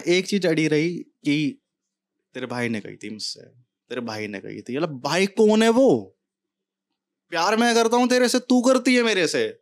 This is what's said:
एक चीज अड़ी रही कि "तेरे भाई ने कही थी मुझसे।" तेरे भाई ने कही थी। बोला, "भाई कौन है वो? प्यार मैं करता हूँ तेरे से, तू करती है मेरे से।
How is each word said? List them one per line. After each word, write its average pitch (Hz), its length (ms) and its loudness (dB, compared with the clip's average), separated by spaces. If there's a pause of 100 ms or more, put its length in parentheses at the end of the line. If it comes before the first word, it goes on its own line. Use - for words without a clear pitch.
एक 180 200 2
चीज 190 180 -2
अड़ी 156 220 0
रही 156 300 0
कि 147 600 -4 (760)
"तेरे 127 100 -10
भाई 120 240 -6
ने 110 100 -6
कही 104 160 -16
थी 101 140 -16
मुझसे।" - 600 -16 (220)
तेरे 123 120 -10
भाई 107 240 -10
ने 101 120 -12
कही 104 220 -14
थी। 117 120 -12
बोला, 160 140 -6 (160)
"भाई 170 220 0 (100)
कौन 214 280 4
है 226 80 4
वो? 254 160 4 (1400)
प्यार 175 260 0
मैं 233 180 2
करता 226 220 2
हूँ 247 120 2
तेरे 247 200 2
से, 254 120 0
तू 254 200 2
करती 254 340 2
है 240 80 2
मेरे 196 240 0
से। 117 200 -2 (140)